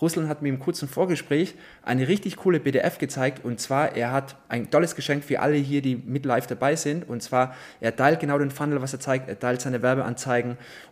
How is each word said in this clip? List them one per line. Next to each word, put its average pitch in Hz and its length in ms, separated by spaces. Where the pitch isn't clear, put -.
Ruslan 165 260
hat 151 140
mir 147 80
im 131 100
kurzen 147 300
Vorgespräch 175 640
eine 127 260
richtig 202 300
coole 175 220
P 135 100
D 131 80
F - 180
gezeigt, 135 480
und 120 160
zwar, 139 340
er 120 160
hat 135 260
ein 117 220
tolles 165 260
Geschenk 143 260
für - 180
alle 147 160
hier, 143 260
die 131 140
mit 135 280
live 120 220
dabei 139 300
sind, 160 300
und 120 160
zwar, 131 320
er 113 120
teilt 156 260
genau 143 180
den 143 120
Funnel, 147 300
was 135 140
er 135 60
zeigt, 131 280
er 104 100
teilt 123 220
seine 127 220
Werbeanzeigen 123 760